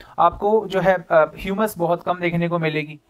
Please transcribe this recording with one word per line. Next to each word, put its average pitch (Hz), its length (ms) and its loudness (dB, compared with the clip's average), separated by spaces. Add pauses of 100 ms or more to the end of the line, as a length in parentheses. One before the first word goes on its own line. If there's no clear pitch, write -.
(200)
आपको 202 480 2
जो 185 120 -2
है, 180 320 2
अ, 156 280 4
humus 196 380 -4
बहुत 170 260 -2
कम 180 160 -4
देखने 170 300 0
को 175 100 -2
मिलेगी, 151 400 -4 (100)